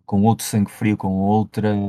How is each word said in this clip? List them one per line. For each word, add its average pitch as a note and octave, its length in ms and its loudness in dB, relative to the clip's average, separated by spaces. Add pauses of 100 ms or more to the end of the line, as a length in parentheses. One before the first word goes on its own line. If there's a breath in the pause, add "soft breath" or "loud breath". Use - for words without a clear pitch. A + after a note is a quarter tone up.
com G2+ 160 0
outro A2+ 240 2
sangue G#2 240 0
frio, G#2+ 260 -2
com F#2+ 160 -4
outra, G#2 640 0 (140)